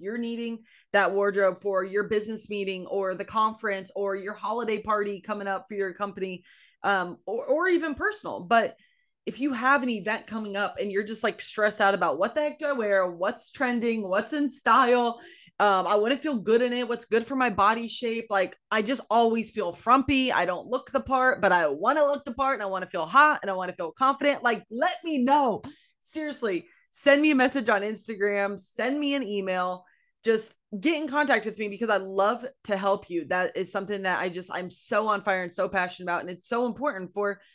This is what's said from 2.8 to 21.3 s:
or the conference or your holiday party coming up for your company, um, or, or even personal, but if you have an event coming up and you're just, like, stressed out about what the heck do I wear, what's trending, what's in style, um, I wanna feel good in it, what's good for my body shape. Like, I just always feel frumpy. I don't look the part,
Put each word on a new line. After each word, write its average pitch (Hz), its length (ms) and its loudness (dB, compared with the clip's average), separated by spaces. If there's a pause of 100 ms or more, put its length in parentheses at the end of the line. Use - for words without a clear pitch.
or 190 280 -2
the 190 100 -8
conference 214 720 -2
or 196 220 -2
your 196 180 -8
holiday 220 480 -4
party 208 380 -2
coming 202 260 -6
up 190 220 -4
for 214 60 -12
your 196 200 -4
company, 190 480 -8 (400)
um, 190 440 0
or, 220 200 -6
or 330 220 2
even 320 260 0
personal, 320 460 -4
but 208 360 2 (480)
if - 140 -8
you 277 140 -2
have 254 320 2
an 254 40 -2
event 214 380 -4
coming 214 300 -8
up 202 240 -2
and 202 100 -4
you're 196 140 -2
just, 214 180 -6
like, 208 180 -2
stressed 208 400 -2
out 196 140 6
about 165 240 0
what 214 160 0
the 302 80 0
heck 294 160 -4
do 311 80 -4
I 285 60 0
wear, 202 360 2
what's 180 440 -4
trending, 233 500 -2
what's 196 300 -2
in 294 180 0
style, 240 680 4 (400)
um, 190 260 4
I 196 80 4
wanna 226 240 2
feel 302 160 -4
good 220 260 2
in 247 120 2
it, 247 160 -2
what's 233 180 -6
good 226 180 0
for 269 120 -6
my 254 120 2
body 220 400 2
shape. 226 400 -6
Like, 190 280 0 (160)
I 220 100 2
just 240 260 -2
always 226 440 2
feel 175 200 -4
frumpy. 262 600 4
I 175 120 2
don't 180 220 -4
look 254 240 -4
the 254 100 0
part, 254 400 2